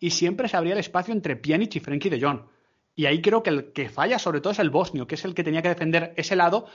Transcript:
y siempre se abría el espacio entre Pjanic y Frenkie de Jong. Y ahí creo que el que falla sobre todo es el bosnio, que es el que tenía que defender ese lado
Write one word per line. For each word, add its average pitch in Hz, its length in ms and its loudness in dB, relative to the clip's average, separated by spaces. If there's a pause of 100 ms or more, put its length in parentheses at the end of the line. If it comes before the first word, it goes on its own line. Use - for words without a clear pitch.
y 175 100 0
siempre 175 380 0
se 196 80 -2
abría 170 160 2
el 202 80 0
espacio 180 340 -2
entre 156 220 -2
Pjanic 147 400 0
y - 40 -2
Frenkie 143 300 -2
de 135 100 0
Jong. 139 200 0 (560)
Y 151 100 0
ahí 151 140 4
creo 214 240 4
que 190 60 2
el 139 220 -2
que 135 160 -6
falla 185 300 0
sobre 151 220 -2
todo 185 120 0
es 202 60 -2
el 175 120 2
bosnio, 147 360 0
que 156 80 -6
es 147 100 -8
el 190 100 -6
que 170 100 -2
tenía 160 180 0
que 175 60 0
defender 165 480 0
ese 170 180 -2
lado 180 400 4